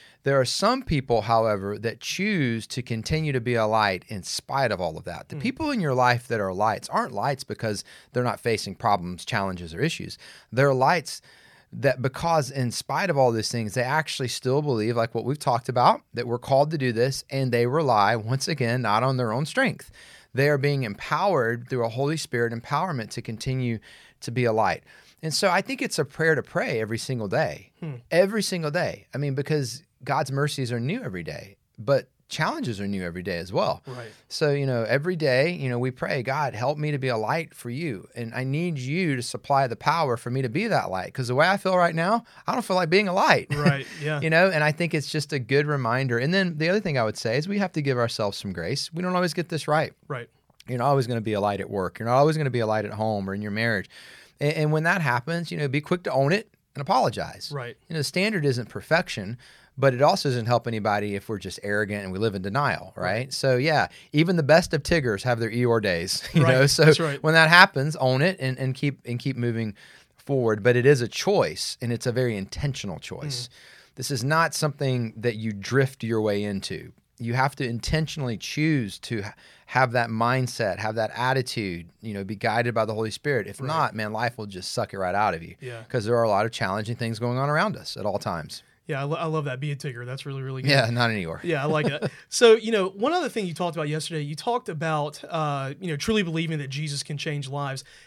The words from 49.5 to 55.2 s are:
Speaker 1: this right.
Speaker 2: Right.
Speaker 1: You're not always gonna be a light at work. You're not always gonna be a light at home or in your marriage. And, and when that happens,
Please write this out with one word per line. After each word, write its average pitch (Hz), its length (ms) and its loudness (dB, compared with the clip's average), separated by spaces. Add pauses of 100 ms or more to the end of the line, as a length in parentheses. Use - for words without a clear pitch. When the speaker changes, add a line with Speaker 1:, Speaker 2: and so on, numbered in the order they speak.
Speaker 1:
this 156 180 -6
right. 151 240 0 (160)
Speaker 2:
Right. 123 200 -10 (400)
Speaker 1:
You're 123 100 -4
not 120 80 2
always 139 200 4
gonna 117 140 -2
be 107 140 -2
a 101 60 0
light 101 200 0
at 95 100 -8
work. 92 280 -4
You're 113 100 -4
not 123 80 4
always 151 200 4
gonna 147 140 -2
be 120 100 0
a 110 60 0
light 107 180 0
at 104 80 -8
home 104 360 -2
or 95 60 -6
in 104 80 -6
your 104 100 -6
marriage. 110 360 0 (520)
And, 147 140 0
and 151 180 0
when 156 120 2
that 180 180 2
happens, 156 500 -2